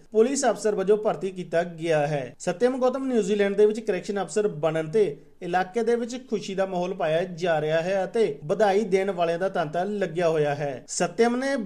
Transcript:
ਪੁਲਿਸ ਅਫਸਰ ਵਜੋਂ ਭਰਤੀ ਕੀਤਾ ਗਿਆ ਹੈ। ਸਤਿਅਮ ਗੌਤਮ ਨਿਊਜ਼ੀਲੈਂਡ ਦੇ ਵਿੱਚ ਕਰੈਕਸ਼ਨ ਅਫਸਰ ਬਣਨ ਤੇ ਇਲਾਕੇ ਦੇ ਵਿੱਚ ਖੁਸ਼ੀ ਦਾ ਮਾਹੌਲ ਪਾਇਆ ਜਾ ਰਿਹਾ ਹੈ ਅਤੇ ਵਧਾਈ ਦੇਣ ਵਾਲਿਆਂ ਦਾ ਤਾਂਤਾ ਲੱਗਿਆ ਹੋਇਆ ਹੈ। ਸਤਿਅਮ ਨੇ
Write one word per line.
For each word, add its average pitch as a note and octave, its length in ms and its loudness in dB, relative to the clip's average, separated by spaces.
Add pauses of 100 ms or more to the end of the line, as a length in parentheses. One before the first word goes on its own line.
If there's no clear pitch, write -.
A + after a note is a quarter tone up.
(120)
ਪੁਲਿਸ C4+ 340 4
ਅਫਸਰ G#3+ 300 2
ਵਜੋਂ G3 220 4
ਭਰਤੀ F#3+ 340 -2
ਕੀਤਾ F3 320 -2
ਗਿਆ D#3+ 440 0
ਹੈ। C#3 320 -4
ਸਤਿਅਮ A#3+ 400 0
ਗੌਤਮ B3+ 280 0
ਨਿਊਜ਼ੀਲੈਂਡ G3+ 480 2
ਦੇ G#3 100 6
ਵਿੱਚ G#3+ 140 2
ਕਰੈਕਸ਼ਨ G3+ 420 -4
ਅਫਸਰ G#3 260 -2
ਬਣਨ D#3+ 440 -2
ਤੇ G#3+ 120 4 (380)
ਇਲਾਕੇ F#3 420 -2
ਦੇ A#3+ 120 2
ਵਿੱਚ A#3+ 220 -4 (120)
ਖੁਸ਼ੀ G3+ 260 -4
ਦਾ F#3+ 100 0
ਮਾਹੌਲ F#3 280 -2
ਪਾਇਆ E3+ 300 0
ਜਾ F3 380 -2
ਰਿਹਾ D#3 200 2
ਹੈ F#3 220 -2
ਅਤੇ F#3 420 -2
ਵਧਾਈ G3 380 2
ਦੇਣ F#3+ 280 0
ਵਾਲਿਆਂ E3+ 280 0
ਦਾ F#3+ 100 0
ਤਾਂਤਾ F3 340 -2
ਲੱਗਿਆ F#3 460 -2
ਹੋਇਆ D3+ 260 2
ਹੈ। C#3+ 320 -6
ਸਤਿਅਮ A#3 480 2
ਨੇ C4+ 200 -2 (100)